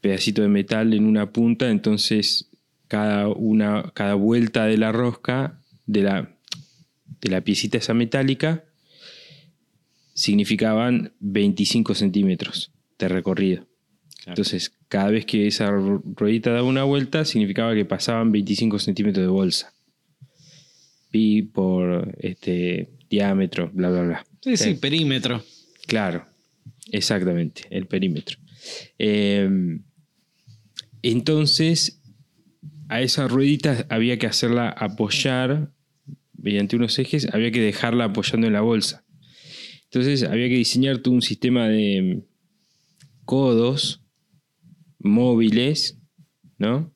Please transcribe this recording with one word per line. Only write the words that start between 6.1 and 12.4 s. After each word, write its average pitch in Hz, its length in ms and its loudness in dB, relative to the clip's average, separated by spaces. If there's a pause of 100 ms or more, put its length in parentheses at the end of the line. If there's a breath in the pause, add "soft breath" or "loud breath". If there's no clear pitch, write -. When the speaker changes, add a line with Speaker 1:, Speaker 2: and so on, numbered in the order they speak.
Speaker 1:
de - 100 -2
la 92 100 0
piecita 104 380 -2
esa 117 160 -2
metálica, 135 680 0 (1500 loud breath)
significaban 110 1040 0
veinticinco 101 760 0
centímetros 98 760 -2 (260)